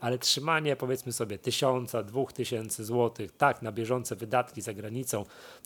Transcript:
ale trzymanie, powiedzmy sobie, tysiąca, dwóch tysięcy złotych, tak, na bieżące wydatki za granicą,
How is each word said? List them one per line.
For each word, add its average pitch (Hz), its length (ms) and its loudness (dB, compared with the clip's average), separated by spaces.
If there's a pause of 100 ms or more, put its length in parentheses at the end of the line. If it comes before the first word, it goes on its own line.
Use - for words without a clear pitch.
ale 123 180 2
trzymanie, 151 580 2
powiedzmy 127 360 -2
sobie, 101 260 -4
tysiąca, 123 640 2
dwóch 120 300 -4
tysięcy 113 520 -4
złotych, 113 520 0
tak, 139 260 4
na 113 100 -4
bieżące 113 440 -2
wydatki 117 460 0
za 113 120 -6
granicą, 107 500 -4 (420)